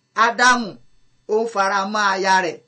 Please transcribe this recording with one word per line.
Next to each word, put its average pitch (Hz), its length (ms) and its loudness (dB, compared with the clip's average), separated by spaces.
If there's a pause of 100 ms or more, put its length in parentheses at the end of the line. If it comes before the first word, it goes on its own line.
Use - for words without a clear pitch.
(160)
Ádámù, 233 520 2 (600)
ó 208 60 0
ń 226 140 0
fara 196 340 -2
mọ́ 208 220 -2
aya 190 380 0
rẹ̀, 170 140 -6 (100)